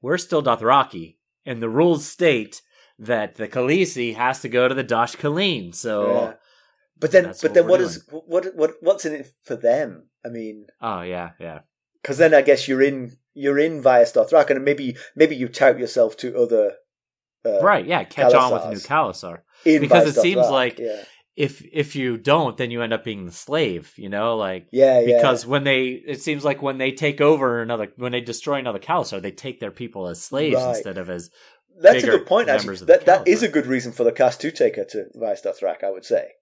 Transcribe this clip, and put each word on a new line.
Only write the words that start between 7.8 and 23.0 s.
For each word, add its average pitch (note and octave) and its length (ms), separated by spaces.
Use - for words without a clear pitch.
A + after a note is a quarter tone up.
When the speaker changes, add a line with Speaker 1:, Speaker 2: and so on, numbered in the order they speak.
Speaker 2:
is, E3 240
Speaker 1:
doing." D#3+ 220
Speaker 2:
what, F3+ 300
what, D#3 240
what's D#3+ 240
in D#3 100
it C3+ 140
for - 100
them? A#2 540
I A#2 60
mean, A2 360
Speaker 1:
Oh, G#2 200
yeah, F2 360
yeah. D#2+ 220
Speaker 2:
'cause C3 160
then D#3+ 160
I C#3+ 80
guess C3+ 240
you're C3 160
in, C3+ 300
you're C#3 240
in D#3 240
Vaes B2 300
Dothrak, C#3 380
and C3+ 140
maybe, C#3 320
maybe D3+ 220
you B2 120
tout B2 300
yourself A#2+ 400
to B2 180
other, A2+ 360
uh, G#2 160
Speaker 1:
Right, F3+ 240
yeah, D#3 160
catch B2 320
on B2+ 180
with F2 100
the E2 80
new G#2 80
Speaker 2:
Khalasars. C3+ 440
Speaker 1:
Khalasar. E2+ 160
Speaker 2:
In D#3 160
Speaker 1:
Because C#3+ 260
Speaker 2:
Vaes D3 100
Speaker 1:
it A#2+ 40
seems B2 260
Speaker 2:
Dothrak, A2+ 40
Speaker 1:
like B2+ 300
Speaker 2:
yeah. G#2+ 220
Speaker 1:
if, C#3 360
if D3 220
you C3 220
don't, C3+ 400
then A#2+ 160
you A#2+ 100
end A2+ 100
up A2 120